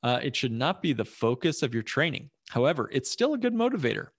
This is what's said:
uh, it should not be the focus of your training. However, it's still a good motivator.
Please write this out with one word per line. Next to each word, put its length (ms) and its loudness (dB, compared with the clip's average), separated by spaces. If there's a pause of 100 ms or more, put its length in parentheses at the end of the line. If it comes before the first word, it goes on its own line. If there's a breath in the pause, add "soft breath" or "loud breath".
uh, 200 0
it 140 -4
should 160 -2
not 300 -2
be 100 0
the 120 0
focus 580 0
of 100 -2
your 100 0
training. 480 -2 (200)
However, 420 2
it's 180 0
still 240 0
a 40 -2
good 160 0
motivator. 540 0 (100)